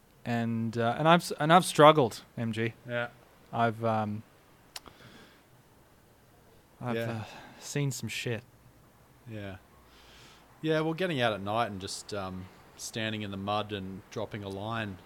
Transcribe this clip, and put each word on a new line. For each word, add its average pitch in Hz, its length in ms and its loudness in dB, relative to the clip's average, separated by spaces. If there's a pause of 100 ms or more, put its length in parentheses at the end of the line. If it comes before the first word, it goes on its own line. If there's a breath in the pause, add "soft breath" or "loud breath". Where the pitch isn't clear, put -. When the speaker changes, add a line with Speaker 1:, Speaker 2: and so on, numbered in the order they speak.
(240)
Speaker 1:
And, 113 540 -2
uh, 117 200 2
and 156 120 4
I've 170 120 8
s-, - 180 -8
and 151 120 2
I've 175 140 8
struggled, 151 560 8 (160)
M 117 160 -4
G. 113 200 -2 (140)
Speaker 2:
Yeah. 120 200 -4 (440)
Speaker 1:
I've, 117 320 0
um, 110 400 -2 (2500 soft breath)
I've, 123 160 -4
Speaker 2:
Yeah. 117 160 -2
Speaker 1:
uh, 110 120 -6 (360 loud breath)
seen 143 320 -2
some - 160 -8
shit. 110 360 -6 (840)
Speaker 2:
Yeah. 101 260 -10 (1040 soft breath)
Yeah, 156 200 2
well, 160 120 0
getting 165 260 -2
out 117 140 4
at 95 80 -4
night 104 300 0
and 95 100 -8
just, - 320 -10
um, 92 320 -8 (320)
standing 110 460 -6
in 101 80 -8
the 98 60 -8
mud 104 360 -2
and 95 280 -8 (100)
dropping 104 320 -8
a 98 60 -8
line 101 560 -6